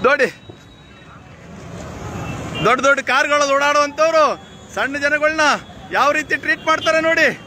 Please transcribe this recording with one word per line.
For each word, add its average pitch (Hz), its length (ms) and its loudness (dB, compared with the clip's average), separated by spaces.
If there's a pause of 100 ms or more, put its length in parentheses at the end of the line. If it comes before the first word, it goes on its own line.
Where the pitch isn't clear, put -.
ನೋಡಿ. 269 220 4 (2500)
ದೊಡ್ಡ 247 220 4
ದೊಡ್ಡ 277 120 4 (120)
ಕಾರ್ಗಳಲ್ಲಿ 285 440 2
ಓಡಾಡುವಂಥವ್ರು 294 720 2 (500)
ಸಣ್ಣ 262 300 -4
ಜನಗಳನ್ನ 302 400 0 (520)
ಯಾವ 262 200 4
ರೀತಿ 311 260 -4
treat 311 260 -2
ಮಾಡ್ತಾರೆ 320 300 2 (100)
ನೋಡಿ. 330 200 2 (180)